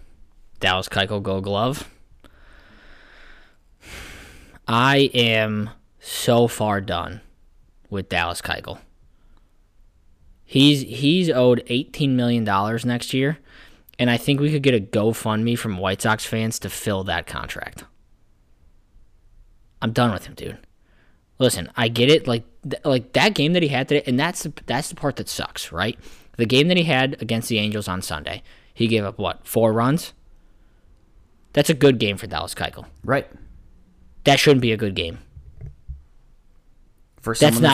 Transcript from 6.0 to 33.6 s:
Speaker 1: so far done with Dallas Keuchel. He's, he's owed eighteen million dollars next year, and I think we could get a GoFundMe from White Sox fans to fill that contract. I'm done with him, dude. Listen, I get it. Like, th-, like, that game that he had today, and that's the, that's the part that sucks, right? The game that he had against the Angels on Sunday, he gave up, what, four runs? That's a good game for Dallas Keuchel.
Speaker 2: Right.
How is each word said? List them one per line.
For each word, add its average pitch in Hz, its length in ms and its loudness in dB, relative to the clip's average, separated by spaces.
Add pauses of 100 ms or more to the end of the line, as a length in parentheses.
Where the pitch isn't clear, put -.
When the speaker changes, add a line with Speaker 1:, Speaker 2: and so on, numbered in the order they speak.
Speaker 1:
so 120 480 2
far 107 320 -2
done 87 400 -6 (680)
with 98 200 -8
Dallas 85 320 -2
Keuchel. - 360 -8 (1700)
He's, 139 380 4
he's 147 480 0
owed 123 380 4
eighteen 131 500 -2
million 120 260 2
dollars 107 420 0
next 120 280 -4
year, 139 240 0 (600)
and 123 120 2
I 120 80 2
think 139 240 0
we 151 100 2
could 147 100 0
get 170 120 4
a - 80 2
GoFundMe 110 760 0
from 104 200 -6
White 95 240 -2
Sox 110 240 0
fans 113 340 -4
to 98 100 -8
fill 95 360 -4
that 85 200 -4
contract. - 600 -12 (2000)
I'm 117 120 -4
done 120 180 2
with 90 140 -8
him, - 80 -18
dude. - 240 -12 (800)
Listen, 113 400 0
I 117 100 0
get 120 220 2
it. 151 180 4
Like, 117 160 -2 (260)
th-, - 140 -8
like, 131 300 0
that 190 200 2
game 156 200 0
that 180 100 2
he 143 60 2
had 131 180 -2
today, - 180 0
and 127 140 0
that's 170 240 -4
the, 156 80 -8 (140)
that's 123 240 -4
the 170 60 -14
part 143 200 -4
that - 140 -10
sucks, - 420 -10
right? 95 260 -4 (380)
The 117 100 0
game 131 220 4
that 180 80 2
he 175 80 4
had 135 380 2
against 113 260 -4
the 113 120 0
Angels 104 280 -2
on 90 140 -4
Sunday, 82 420 -8 (300)
he 117 140 0
gave 110 180 0
up, 98 140 -8
what, - 280 -6
four 113 240 2
runs? 123 400 0 (1400)
That's 143 180 2
a - 20 2
good 135 240 6
game 104 200 -2
for 107 100 -10
Dallas 80 260 -6
Keuchel. - 320 -8 (180)
Speaker 2:
Right. - 240 -2 (960)